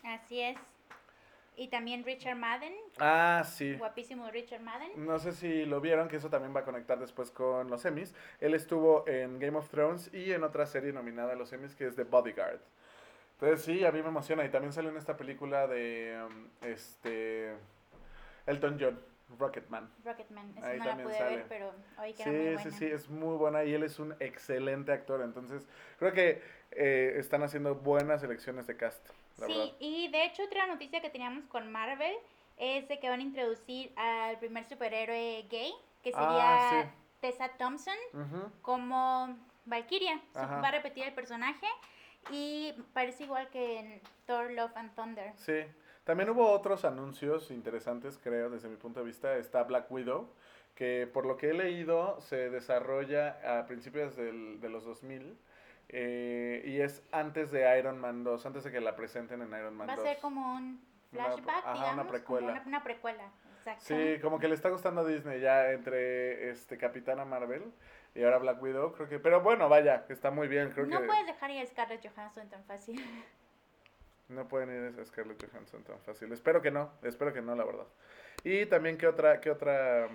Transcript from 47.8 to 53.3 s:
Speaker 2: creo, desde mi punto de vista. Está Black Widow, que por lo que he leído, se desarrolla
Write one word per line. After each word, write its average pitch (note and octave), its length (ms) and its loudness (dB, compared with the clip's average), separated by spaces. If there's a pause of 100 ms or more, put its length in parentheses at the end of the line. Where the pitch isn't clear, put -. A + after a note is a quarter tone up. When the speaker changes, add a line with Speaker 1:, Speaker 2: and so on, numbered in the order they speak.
Speaker 2:
creo, A#2+ 260 0
desde A#2 220 -8
mi A2 60 -12
punto A#2+ 240 -10
de A#2+ 60 -4
vista. C3 300 -2
Está A#2+ 280 0
Black B2 280 0
Widow, C3 360 -2 (460)
que B2 380 0
por C3 140 0
lo C3 100 2
que D3 140 2
he D#3 40 4
leído, F3 680 2
se B2+ 280 -2
desarrolla C3+ 880 0 (220)